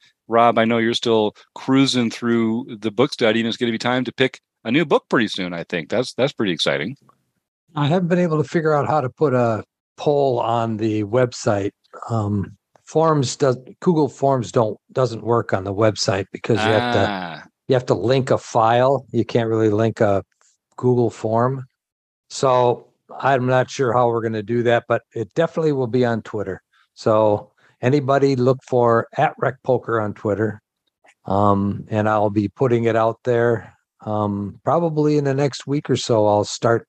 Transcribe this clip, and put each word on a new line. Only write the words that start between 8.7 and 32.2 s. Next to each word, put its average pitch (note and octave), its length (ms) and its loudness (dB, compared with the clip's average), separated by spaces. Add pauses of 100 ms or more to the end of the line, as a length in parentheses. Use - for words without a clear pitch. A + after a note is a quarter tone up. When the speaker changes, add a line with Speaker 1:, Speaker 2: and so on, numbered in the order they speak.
Speaker 2:
out C#3+ 140 0
how D3+ 140 0
to B2+ 80 -4
put C#3 240 -2
a A#2 300 0 (340)
poll C#3 420 0
on A2+ 380 -2
the G#2+ 260 -2
website. G#2 680 -2 (380)
Um, G2+ 480 -2 (280)
forms D#3 500 0
does, B2+ 220 0 (220)
Google D#3 300 2
Forms C3 420 0
don't, G#2+ 260 2 (140)
doesn't A2+ 320 -2
work A2+ 300 0
on F#2+ 100 -2
the G2 100 -4
website G2+ 600 0
because - 300 -2
you A2 80 2
have A#2+ 220 2
to, G#2 160 2
Speaker 1:
Ah. F2 340 -10 (240)
Speaker 2:
you C3+ 60 2
have B2+ 120 0
to C3 80 0
link B2 380 0
a G#2+ 60 2
file. A#2+ 720 2
You A#2 140 0
can't A#2 240 -2
really A2 200 2
link A2 320 0
a G2+ 220 2 (520)
Google A#2+ 340 2
form. B2 560 -2 (640)
So B2 580 2 (320)
I'm B2+ 260 0
not B2+ 240 2
sure C3 240 -2
how B2 140 4
we're A#2 160 0
gonna A2 200 -4
do A#2 200 -2
that, A#2 240 2
but A#2 160 -2 (100)
it A2+ 200 -8
definitely D#3+ 400 0
will C3 140 -2
be B2 180 0
on A2+ 180 0
Twitter. F#2+ 380 -8 (320)
So G#2+ 580 2 (300)
anybody C#3 540 2
look B2+ 320 2
for A#2 400 2 (100)
at - 200 2
Rec - 260 -2
Poker A#2 380 0
on G#2 120 -4
Twitter. G#2 480 -4 (640)
Um, G2+ 640 0
and G#2+ 200 0
I'll G#2+ 200 2